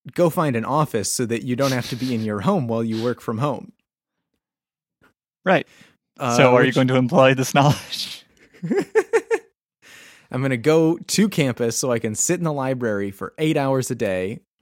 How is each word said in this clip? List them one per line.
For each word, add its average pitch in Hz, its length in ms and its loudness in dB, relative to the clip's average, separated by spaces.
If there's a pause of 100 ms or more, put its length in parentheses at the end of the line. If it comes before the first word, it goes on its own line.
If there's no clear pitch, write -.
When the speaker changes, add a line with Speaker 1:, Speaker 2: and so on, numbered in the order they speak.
(140)
Speaker 1:
go 175 160 4
find 147 260 -2
an 113 80 -2
office 131 480 -2
so 127 140 -2
that 110 180 -4
you 123 100 -4
don't 135 160 0
have 127 180 -4
to 139 80 -8
be 127 160 -4
in 110 120 -2
your 107 160 -4
home 131 260 0
while 113 160 -2
you 113 220 -4
work 120 160 -4
from 113 180 -6
home. 135 340 -6 (1700)
Speaker 2:
Right. 180 200 2 (540)
Speaker 1:
Uh, 123 180 -2
Speaker 2:
So 127 200 6
are 123 60 6
you 131 60 4
Speaker 1:
which 123 60 -2
Speaker 2:
going 131 140 2
to 131 80 2
employ 131 380 4
this 131 200 -2
knowledge? - 680 0 (380)
<laughs> - 0 -
Speaker 1:
<laughs> 170 100 -4 (1600)
I'm 127 100 -4
gonna 135 140 0
go 160 400 4
to - 320 0
campus 127 500 -2
so 131 140 -2
I 117 60 0
can 110 160 -4
sit 175 260 -2
in 170 40 -4
the 156 80 -2
library 120 580 -2
for 95 280 -12
eight 156 180 0
hours 135 340 0
a 131 40 -4
day, 98 460 -4 (220)